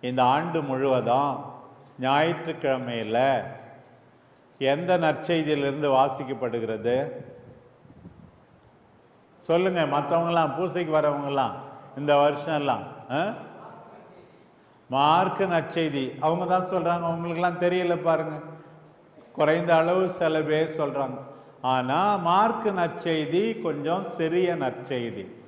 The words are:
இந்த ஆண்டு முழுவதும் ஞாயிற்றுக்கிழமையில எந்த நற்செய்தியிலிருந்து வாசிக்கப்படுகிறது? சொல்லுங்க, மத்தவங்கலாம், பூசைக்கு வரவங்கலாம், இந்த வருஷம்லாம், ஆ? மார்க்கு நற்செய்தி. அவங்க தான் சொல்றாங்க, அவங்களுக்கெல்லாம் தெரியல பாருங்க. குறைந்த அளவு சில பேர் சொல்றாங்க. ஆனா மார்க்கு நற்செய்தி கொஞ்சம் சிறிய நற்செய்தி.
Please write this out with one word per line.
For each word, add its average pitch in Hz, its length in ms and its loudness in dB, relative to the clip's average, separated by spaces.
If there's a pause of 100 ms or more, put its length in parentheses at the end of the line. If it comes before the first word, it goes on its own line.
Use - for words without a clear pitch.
இந்த 127 220 2
ஆண்டு 156 400 2
முழுவதும் 131 800 0 (560)
ஞாயிற்றுக்கிழமையில 131 1400 0 (1120)
எந்த 160 400 2
நற்செய்தியிலிருந்து 151 880 0
வாசிக்கப்படுகிறது? 127 1200 0 (2250)
சொல்லுங்க, 175 420 2
மத்தவங்கலாம், 160 720 0
பூசைக்கு 160 420 0
வரவங்கலாம், 143 540 0 (460)
இந்த 147 180 4
வருஷம்லாம், 143 680 2 (280)
ஆ? 175 220 -2 (1600)
மார்க்கு 165 580 4
நற்செய்தி. 151 720 -2
அவங்க 170 260 0
தான் 180 240 0
சொல்றாங்க, 175 340 0
அவங்களுக்கெல்லாம் 170 560 -2
தெரியல 175 420 0
பாருங்க. 156 380 0 (960)
குறைந்த 165 420 2
அளவு 175 340 2
சில 156 320 0
பேர் 156 400 0
சொல்றாங்க. 135 360 -4 (440)
ஆனா 131 540 2
மார்க்கு 202 560 2
நற்செய்தி 170 920 -2
கொஞ்சம் 160 480 -4
சிறிய 175 460 0
நற்செய்தி. 120 800 -6 (120)